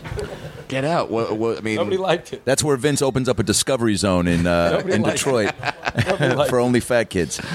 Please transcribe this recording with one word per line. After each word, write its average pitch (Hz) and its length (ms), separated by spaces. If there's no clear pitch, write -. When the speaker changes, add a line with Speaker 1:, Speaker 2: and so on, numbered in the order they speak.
Speaker 1:
Get 131 160
out! 156 280
What, 107 260
what, 113 200
I - 40
mean, 110 140
Speaker 2:
Nobody 190 220
liked 175 360
it. 113 100
Speaker 3:
That's 135 200
where 147 140
Vince 139 240
opens 131 280
up 120 100
a - 40
Discovery 113 520
Zone 90 320
in, 85 200
uh, 85 240
Speaker 2:
Nobody 185 240
Speaker 3:
in 110 60
Speaker 2:
liked - 120
it. - 40
Speaker 3:
Detroit 117 400
Speaker 2:
<laughs> - 500
Nobody 143 280
liked 139 140
Speaker 3:
<laughs> - 0
for 123 100
Speaker 2:
it. 120 40
Speaker 3:
only 123 180
fat 117 280
kids. 82 300